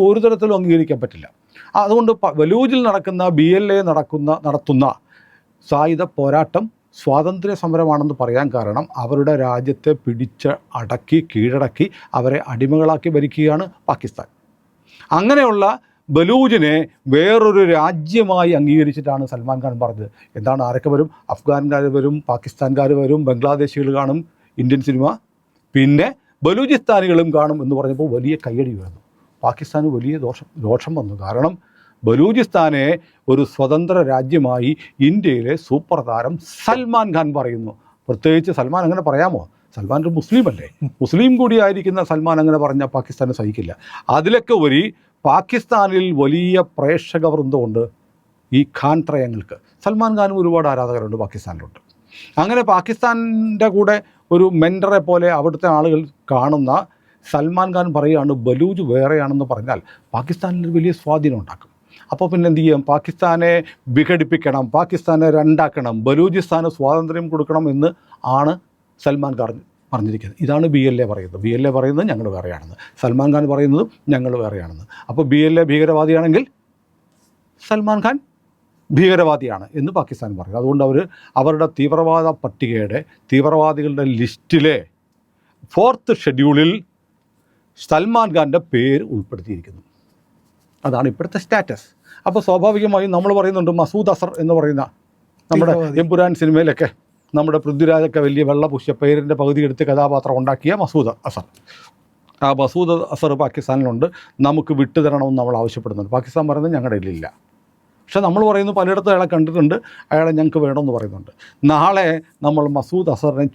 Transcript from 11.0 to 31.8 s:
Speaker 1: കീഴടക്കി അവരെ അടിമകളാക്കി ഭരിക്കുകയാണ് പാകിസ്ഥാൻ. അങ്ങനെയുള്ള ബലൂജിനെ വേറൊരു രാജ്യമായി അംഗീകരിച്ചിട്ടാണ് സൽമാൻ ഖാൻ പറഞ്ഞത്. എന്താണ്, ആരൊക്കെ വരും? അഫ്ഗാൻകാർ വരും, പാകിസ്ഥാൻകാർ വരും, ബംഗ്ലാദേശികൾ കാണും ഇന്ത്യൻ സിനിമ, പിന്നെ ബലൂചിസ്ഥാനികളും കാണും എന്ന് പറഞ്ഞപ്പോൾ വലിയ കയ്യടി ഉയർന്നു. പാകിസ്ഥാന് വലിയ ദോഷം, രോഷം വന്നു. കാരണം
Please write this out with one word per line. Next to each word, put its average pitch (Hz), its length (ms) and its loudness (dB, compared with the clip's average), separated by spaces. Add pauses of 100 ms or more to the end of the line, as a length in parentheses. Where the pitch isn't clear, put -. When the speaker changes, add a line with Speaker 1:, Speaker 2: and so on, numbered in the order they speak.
Speaker 1:
കീഴടക്കി 127 540 0 (340)
അവരെ 131 200 0 (140)
അടിമകളാക്കി 156 640 0
ഭരിക്കുകയാണ് 151 500 0 (240)
പാകിസ്ഥാൻ. - 380 -8 (880)
അങ്ങനെയുള്ള 220 480 2 (440)
ബലൂജിനെ 175 640 4 (400)
വേറൊരു 202 480 6 (140)
രാജ്യമായി 175 840 0
അംഗീകരിച്ചിട്ടാണ് 143 720 0
സൽമാൻ 127 320 -6
ഖാൻ 131 100 -4 (100)
പറഞ്ഞത്. 107 260 -6 (300)
എന്താണ്, 131 280 -2
ആരൊക്കെ 127 260 -2
വരും? 151 160 2 (240)
അഫ്ഗാൻകാർ 143 520 0 (120)
വരും, 143 180 0 (140)
പാകിസ്ഥാൻകാർ 135 600 -2 (100)
വരും, 143 280 2
ബംഗ്ലാദേശികൾ 143 680 -2
കാണും 139 240 -2 (360)
ഇന്ത്യൻ 127 320 0
സിനിമ, 131 180 2 (680)
പിന്നെ 143 320 4 (380)
ബലൂചിസ്ഥാനികളും 190 880 2
കാണും 151 280 2
എന്ന് 135 160 -2
പറഞ്ഞപ്പോൾ 135 360 -4
വലിയ 131 200 -2 (100)
കയ്യടി 123 320 -4
ഉയർന്നു. 90 240 -16 (420)
പാകിസ്ഥാന് 151 520 -4
വലിയ 127 200 -4 (100)
ദോഷം, 123 220 -10 (180)
രോഷം 123 340 -2
വന്നു. 104 160 -8 (100)
കാരണം 127 280 -2 (540)